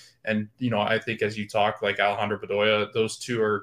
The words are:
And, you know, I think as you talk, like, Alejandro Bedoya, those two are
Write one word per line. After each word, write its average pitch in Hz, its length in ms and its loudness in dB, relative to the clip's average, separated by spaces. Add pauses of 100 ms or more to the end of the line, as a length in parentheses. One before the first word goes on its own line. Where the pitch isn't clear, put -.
(240)
And, 107 240 -2 (100)
you 127 120 0
know, 107 100 2
I 110 180 2
think 113 240 -4
as 104 160 -2
you 104 80 -6
talk, 107 360 0
like, 101 180 0
Alejandro 101 380 0
Bedoya, 104 540 0
those 110 260 -2
two 120 220 -4
are 107 220 0